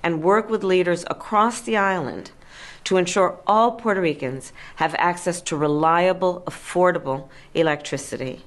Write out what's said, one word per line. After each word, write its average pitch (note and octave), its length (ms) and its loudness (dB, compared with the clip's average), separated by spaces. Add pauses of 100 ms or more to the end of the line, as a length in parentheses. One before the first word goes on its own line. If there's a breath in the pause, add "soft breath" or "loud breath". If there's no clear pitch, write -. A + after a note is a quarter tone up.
and E3 220 -2
work G#3+ 260 4
with G#3+ 140 -2
leaders F3+ 460 2
across A3+ 500 0
the A3+ 160 -4
island F3 560 -2 (520 loud breath)
to F#3+ 140 2
ensure F3+ 500 2
all A3+ 240 4
Puerto G#3 300 -2
Ricans C3+ 500 -4 (240 loud breath)
have D#3+ 200 0
access F3 440 -2
to - 160 -6
reliable, E3+ 920 2
affordable D#3 840 -2 (240 loud breath)
electricity. C#3+ 920 -2